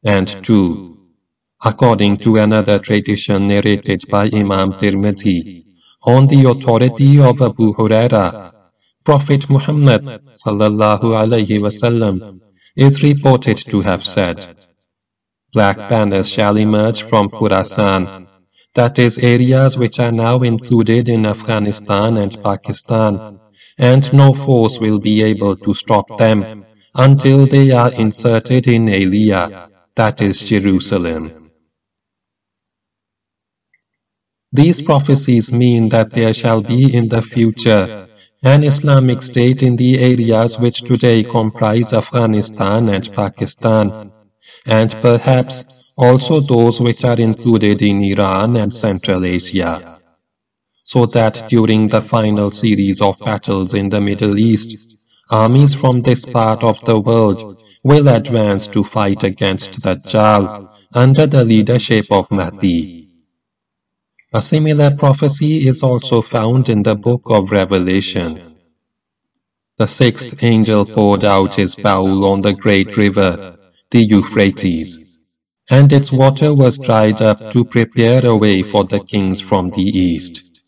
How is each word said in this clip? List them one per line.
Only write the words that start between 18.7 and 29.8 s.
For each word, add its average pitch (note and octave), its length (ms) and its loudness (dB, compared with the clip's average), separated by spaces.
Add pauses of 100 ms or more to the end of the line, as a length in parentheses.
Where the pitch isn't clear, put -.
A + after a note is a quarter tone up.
that A#2+ 240 0
is, A#2+ 180 2
areas B2+ 600 2
which A#2+ 200 -4
are A#2+ 120 0
now A2+ 300 0
included A#2 680 0
in A2+ 160 0
Afghanistan G#2 920 -2
and G#2+ 260 -4
Pakistan, G#2+ 960 -4 (400)
and C3 340 2
no C#3 180 6
force A#2+ 480 0
will G#2+ 200 -2
be G#2+ 240 0
able G2+ 320 -2
to G2+ 180 -4
stop G#2 340 -2 (120)
them A2 460 0 (280)
until C3+ 540 4
they C3+ 240 4
are A#2+ 220 2
inserted A#2 760 -2
in A2+ 180 2
Aliyah, F#2+ 840 0 (260)